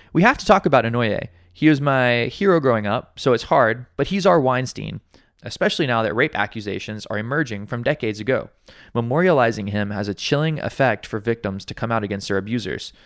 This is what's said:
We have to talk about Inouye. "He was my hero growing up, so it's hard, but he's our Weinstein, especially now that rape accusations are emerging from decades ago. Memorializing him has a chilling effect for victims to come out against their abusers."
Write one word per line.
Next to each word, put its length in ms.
We 80
have 160
to 80
talk 220
about 180
Inouye. 440
"He 100
was 120
my 460
hero 340
growing 260
up, 320
so 140
it's 100
hard, 440
but 100
he's 180
our 160
Weinstein, 600
especially 460
now 160
that 100
rape 240
accusations 680
are 120
emerging 480
from 160
decades 380
ago. 280
Memorializing 760
him 200
has 160
a 80
chilling 460
effect 440
for 140
victims 460
to 100
come 160
out 140
against 240
their 100
abusers." 540